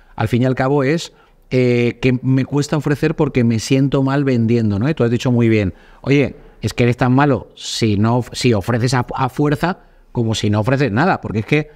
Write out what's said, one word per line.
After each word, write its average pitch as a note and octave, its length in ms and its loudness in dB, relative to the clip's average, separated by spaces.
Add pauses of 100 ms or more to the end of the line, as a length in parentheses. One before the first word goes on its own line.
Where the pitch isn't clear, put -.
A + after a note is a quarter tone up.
(160)
al A2 140 -2
fin A#2+ 120 0
y B2+ 40 2
al C3 100 0
cabo C3+ 280 0
es, D#3 300 -2 (380)
eh, A#2+ 500 0
que B2+ 220 2
me C3 220 0
cuesta C#3+ 300 -2
ofrecer D#3 400 -2
porque C3+ 280 0
me A#2 160 2
siento C3+ 420 0
mal C3+ 220 0
vendiendo, A2+ 560 0
¿no? B2+ 100 0
Y D#3+ 60 -2
tú - 80 0
has A#2 80 2
dicho B2 200 0
muy A#2 160 4
bien, G#2+ 280 2 (260)
"Oye, C#3 340 0 (280)
es A2+ 100 -4
que B2 100 0
eres A#2+ 140 2
tan B2 160 2
malo C3+ 400 2
si - 440 -2
no, A#2 340 0
si - 220 0
ofreces A#2+ 420 0
a, B2 180 0
a C3 160 -2
fuerza D3 480 -2 (340)
como A2+ 220 -2
si G#2+ 160 -2
no G#2 120 0
ofreces B2+ 300 0
nada", C#3+ 300 0
porque G2+ 180 -6
es A2 60 -4
que, D3+ 300 -2